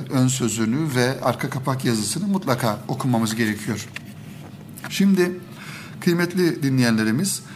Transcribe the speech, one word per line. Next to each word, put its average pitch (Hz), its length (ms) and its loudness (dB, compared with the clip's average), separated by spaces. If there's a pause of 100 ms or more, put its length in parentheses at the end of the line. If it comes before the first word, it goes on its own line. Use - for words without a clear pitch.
ön 131 180 4
sözünü 123 680 0
ve 127 280 2
arka - 280 0
kapak 131 340 -2
yazısını 123 440 0
mutlaka 127 500 0 (100)
okumamız 117 460 0
gerekiyor. 107 540 -2 (1000)
Şimdi 180 520 4 (600)
kıymetli 175 640 2
dinleyenlerimiz, 123 800 2 (140)